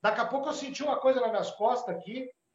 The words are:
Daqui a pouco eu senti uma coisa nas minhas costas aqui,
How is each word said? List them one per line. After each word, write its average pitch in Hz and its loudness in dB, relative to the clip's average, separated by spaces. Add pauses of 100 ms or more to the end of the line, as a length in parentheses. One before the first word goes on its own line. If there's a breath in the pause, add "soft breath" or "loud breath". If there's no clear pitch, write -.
Daqui 214 2
a 226 2
pouco 285 -2
eu 302 -2
senti 269 -6
uma 277 0
coisa 254 4
nas 226 2
minhas 196 -2
costas 233 0
aqui, 247 -8 (240)